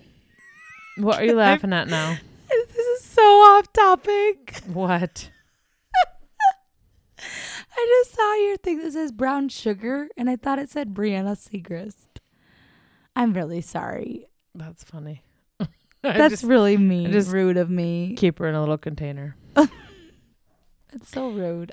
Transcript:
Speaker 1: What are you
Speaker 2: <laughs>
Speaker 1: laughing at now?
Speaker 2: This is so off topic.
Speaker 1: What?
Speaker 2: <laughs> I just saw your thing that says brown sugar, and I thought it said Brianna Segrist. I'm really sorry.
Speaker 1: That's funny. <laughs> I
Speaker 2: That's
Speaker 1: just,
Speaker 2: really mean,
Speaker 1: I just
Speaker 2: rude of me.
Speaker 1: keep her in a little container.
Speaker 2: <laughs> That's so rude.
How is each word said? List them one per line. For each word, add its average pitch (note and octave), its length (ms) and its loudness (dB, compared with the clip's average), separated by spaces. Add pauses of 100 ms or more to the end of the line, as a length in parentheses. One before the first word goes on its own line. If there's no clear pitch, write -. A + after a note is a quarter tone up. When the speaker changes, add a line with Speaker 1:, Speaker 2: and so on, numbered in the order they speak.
(1040)
Speaker 1:
What G#3 160 2
are G#3+ 60 -2
you A#3 80 4
Speaker 2:
<laughs> - 20 4
Speaker 1:
laughing G3+ 380 2
at E3+ 140 -2
now? D#3+ 300 -2 (320)
Speaker 2:
This A#4+ 280 -2
is A#4+ 260 -4
so - 200 2
off G4+ 500 10
topic. G4+ 920 0
Speaker 1:
What? F3+ 640 -4 (640)
Speaker 2:
<laughs> - 1200 -4
I - 840 0
just - 120 -6
saw G#4+ 200 0
your G4+ 220 0
thing F4 220 -4
that D#4+ 140 -8
says D#4 180 -6
brown C4 380 -2
sugar, B3 640 -6
and B3 140 -2
I B3+ 60 -2
thought C#4 240 -4
it C#4 100 -10
said B3 240 -8
Brianna G3+ 420 -4
Segrist. F#3 840 -14 (960)
I'm A#3 180 0
really E3+ 280 -6
sorry. - 640 -12 (260)
Speaker 1:
That's E3 300 -18
funny. D3+ 400 -16 (180)
<laughs> - 180 -20
I F#3+ 60 -4 (380)
Speaker 2:
That's D4 300 2
Speaker 1:
just, - 100 -8
Speaker 2:
really G#3+ 340 4
mean, F3+ 300 2
Speaker 1:
I E3+ 40 -2
just G3 200 0
Speaker 2:
rude F#3 260 0
of F3 140 -2
me. F3 440 -4
Speaker 1:
keep F3 240 0
her E3+ 80 -4
in D#3 80 -2
a D#3 40 -2
little D3+ 180 -2
container. C#3+ 640 -12
Speaker 2:
<laughs> - 140 -20
That's - 1500 -6
so C4 200 -8
rude. E3+ 440 -8